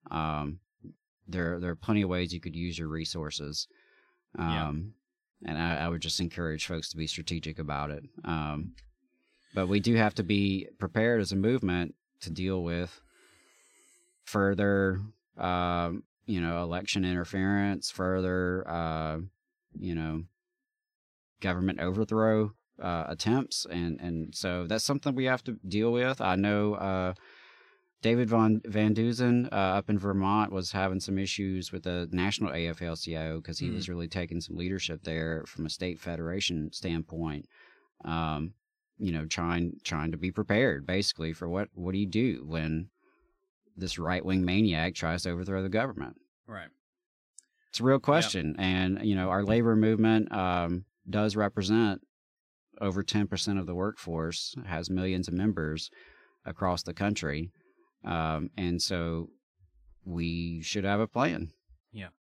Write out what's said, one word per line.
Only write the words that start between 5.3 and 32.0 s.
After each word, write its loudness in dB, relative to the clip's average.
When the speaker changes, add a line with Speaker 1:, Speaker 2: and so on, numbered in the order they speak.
Speaker 1:
and -6
I, 0
I -2
would -4
just -4
encourage -4
folks -6
to -12
be -4
strategic -6
about -4
it. -10
Um, -4
but 0
we 4
do 4
have 4
to -2
be 0
prepared 2
as -2
a -2
movement 2
to -10
deal -2
with -4
further, 4
um, 0
you 0
know, 0
election -2
interference, 0
further, 0
uh, -2
you -4
know, -2
government 0
overthrow, 2
uh, -2
attempts. -2
And, -2
and -6
so -4
that's -2
something -2
we 0
have 2
to -6
deal 2
with. 2
I 2
know, 4
uh, -2
David 4
Von, 6
Van 4
Dusen, 4
uh, -6
up 2
in 4
Vermont 2
was -4
having 0
some -2
issues -2
with -8
the -2